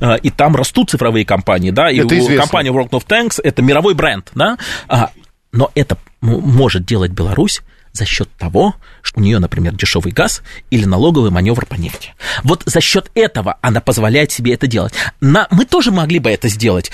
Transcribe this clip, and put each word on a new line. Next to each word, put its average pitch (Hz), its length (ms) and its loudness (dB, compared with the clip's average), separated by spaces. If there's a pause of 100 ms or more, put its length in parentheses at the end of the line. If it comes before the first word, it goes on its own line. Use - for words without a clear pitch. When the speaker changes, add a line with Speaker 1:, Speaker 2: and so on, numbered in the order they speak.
Speaker 1:
а, 117 140 2
и 131 160 0
там 147 260 2
растут 165 340 0
цифровые 113 360 0
компании, 95 460 0
да, 147 180 2
и 127 80 0
Speaker 2:
Это 120 160 2
Speaker 1:
у-, 180 40 4
Speaker 2:
известно. 131 180 2
Speaker 1:
компания 143 340 0
World 127 200 -2
of 127 160 -2
Tanks — 226 360 0
это - 200 0
мировой 156 320 4
бренд, 120 400 -4
да, 196 220 0 (320)
а, 117 220 0 (420)
но 120 220 2
это 135 240 0 (240)
м-, 113 160 2
может 120 480 2
делать 95 240 0
Беларусь 98 500 -2 (320)
за 107 120 -6
счёт - 240 -4 (100)
того, 170 380 0 (260)
что - 160 -8
у 107 60 2
неё, 104 160 2
например, 87 340 -2
дешёвый 87 380 -2
газ - 300 -2 (280)
или 113 140 2
налоговый 110 480 2
манёвр 104 340 0
по - 80 -10
нефти. - 400 -10 (300)
Вот 160 200 2
за - 160 0
счёт - 360 -2
этого 113 460 0
она 113 180 0
позволяет 127 500 0
себе 120 240 -2
это 135 140 -2
делать. 107 240 -2 (280)
На-, 160 300 2
мы 196 140 4
тоже 247 260 0
могли 170 300 0
бы 120 100 0
это 107 160 -2
сделать, 104 480 -2